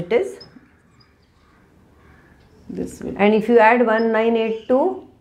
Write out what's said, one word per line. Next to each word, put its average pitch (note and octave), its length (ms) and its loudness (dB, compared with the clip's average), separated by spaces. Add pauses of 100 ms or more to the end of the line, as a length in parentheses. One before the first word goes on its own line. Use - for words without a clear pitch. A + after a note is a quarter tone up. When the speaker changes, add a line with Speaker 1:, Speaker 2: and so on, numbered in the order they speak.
Speaker 1:
it F3+ 100 -8
is. F#4 240 -2 (2250)
Speaker 2:
This - 320 -12
will - 160 -12
Speaker 1:
And G#3 180 2
if G#3+ 140 0
you A#3+ 100 4 (120)
add A#3+ 160 2
one A3+ 260 0
nine A3+ 240 0
eight A3+ 320 -4
two, C#4+ 400 -2 (120)